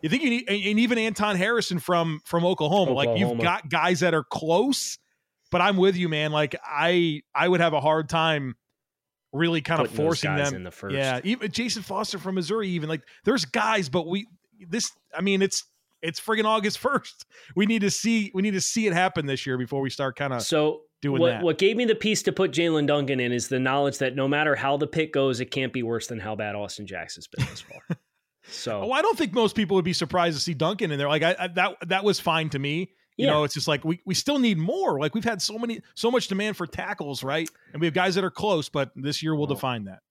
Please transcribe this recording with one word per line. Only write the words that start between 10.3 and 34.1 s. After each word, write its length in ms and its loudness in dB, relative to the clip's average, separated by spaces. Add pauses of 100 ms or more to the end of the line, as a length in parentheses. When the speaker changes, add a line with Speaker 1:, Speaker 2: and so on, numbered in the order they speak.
Speaker 2:
guys 160 2
Speaker 1:
them. 60 -6
Speaker 2:
in 60 -10
the 80 -10
first. 240 -8
Speaker 1:
Yeah, 280 0
even 280 -2
Jason 300 -4
Foster 380 -6
from 160 -4
Missouri, 340 -2
even, 180 -2
like, 140 -4 (240)
there's 200 2
guys, 440 0
but 180 0
we, 200 -4 (420)
this, 220 -4 (220)
I 80 -6
mean, 200 2
it's, 240 0 (380)
it's 160 -6
friggin' 260 0
August 320 0
first. 480 -4 (300)
We 100 4
need 160 2
to 80 2
see, 460 0
we 80 0
need 80 2
to 100 -2
see 260 0
it 60 2
happen 320 2
this 220 -4
year 100 -2
before 240 -4
we 80 -2
start 280 -4
kinda 220 -4
Speaker 2:
So 420 0 (200)
Speaker 1:
doing 180 0
Speaker 2:
what, 100 6
Speaker 1:
that. 140 -2
Speaker 2:
what 140 2
gave 200 4
me 80 0
the 100 4
piece 280 0
to 80 2
put 200 0
Jalen 340 2
Duncan 340 0
in 120 0
is 160 -2
the 120 0
knowledge 380 0
that 180 -2
no 120 0
matter 280 2
how 220 0
the 80 0
pick 260 -2
goes, 280 2
it 100 -6
can't 240 -4
be 80 -2
worse 260 -4
than 120 -8
how 160 -6
bad 200 -6
Austin 300 -10
Jackson's 420 -12
been 200 -4
this 140 -14
far. 180 -20 (100)
Speaker 1:
<laughs> 80 -2 (480)
Speaker 2:
So 380 -6
Speaker 1:
Oh, 80 -2
I 100 2
don't 160 2
think 160 -2
most 220 2
people 200 2
would 100 4
be 80 0
surprised 440 0
to 60 -4
see 100 -4
Duncan 380 0
in 60 -2
there. 100 0
Like, 160 2
I, 160 4
I, 80 -4
that, 280 0 (120)
that 160 0
was 160 2
fine 300 0
to 100 -4
me. 320 -4 (240)
You 120 -2
Speaker 2:
Yeah. 40 4
Speaker 1:
know, 140 4
it's 80 -4
just 160 -4
like, 160 0
we, 200 -2
we 100 -4